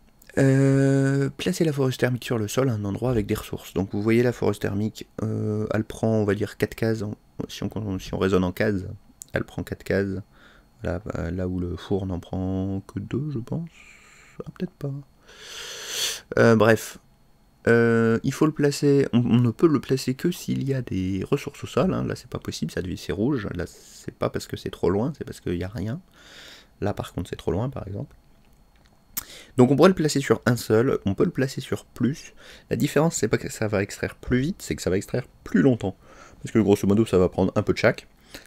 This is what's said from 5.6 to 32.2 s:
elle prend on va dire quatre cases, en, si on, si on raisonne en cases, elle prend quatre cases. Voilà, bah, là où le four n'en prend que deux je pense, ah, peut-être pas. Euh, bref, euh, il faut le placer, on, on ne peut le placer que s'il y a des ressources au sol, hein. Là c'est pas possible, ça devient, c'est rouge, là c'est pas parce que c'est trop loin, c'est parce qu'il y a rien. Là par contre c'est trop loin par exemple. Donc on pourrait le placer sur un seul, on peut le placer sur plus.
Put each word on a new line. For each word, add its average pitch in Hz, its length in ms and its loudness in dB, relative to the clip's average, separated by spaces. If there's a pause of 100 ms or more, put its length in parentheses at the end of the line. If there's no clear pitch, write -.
elle 110 120 0
prend - 240 -2
on 110 160 2
va 98 100 2
dire 104 220 -4
quatre - 180 -4
cases, 113 280 -2
en, 104 120 -8 (320)
si - 160 -12
on, 101 360 -6
si - 140 -12
on - 40 -4
raisonne 95 260 2
en 92 80 0
cases, 101 320 -2 (480)
elle 131 140 -2
prend - 180 -10
quatre - 200 -12
cases. 95 380 -2 (600)
Voilà, 87 160 -4
bah, 82 320 -6
là 92 160 -4
où 92 140 -4
le 87 160 -6
four 98 280 -4
n'en 90 140 -6
prend 95 640 -4
que - 140 -12
deux 123 320 -6
je 131 80 -6
pense, 156 300 -8 (760)
ah, - 120 -16
peut-être 180 160 -8
pas. 139 180 -8 (1500)
Euh, 117 200 8
bref, 110 400 4 (680)
euh, 117 560 4
il 135 100 -2
faut - 120 0
le 156 60 2
placer, 143 640 2
on, 120 60 4
on 120 200 4
ne 120 120 4
peut - 160 2
le 143 120 2
placer 131 360 -2
que 175 160 -2
s'il 131 360 -4
y 139 60 -2
a 131 80 -4
des 95 420 -2
ressources - 400 -4
au - 40 -8
sol, 180 260 0
hein. 120 100 -2
Là 110 140 -4
c'est - 120 -20
pas - 100 -8
possible, - 340 -8
ça 87 80 -4
devient, 87 160 -6
c'est - 160 -8
rouge, 110 420 -2
là 87 120 -6
c'est - 460 -18
pas - 160 -4
parce - 180 -8
que 101 100 -8
c'est - 120 -10
trop - 200 -2
loin, 107 280 0
c'est - 60 -10
parce - 160 -14
qu'il 92 160 -4
y 85 80 -4
a 92 60 -8
rien. 110 320 -6 (800)
Là 98 120 -2
par - 200 -10
contre - 160 -8
c'est - 80 -8
trop - 140 -4
loin 107 180 -2
par 123 180 -10
exemple. 104 300 -10 (1400)
Donc 135 140 8
on 139 60 4
pourrait 151 120 10
le 190 60 4
placer 151 240 0
sur 117 260 2
un 120 120 4
seul, 117 480 2
on 98 100 0
peut - 80 2
le 175 80 2
placer 135 300 -4
sur - 240 -6
plus. - 480 -4 (360)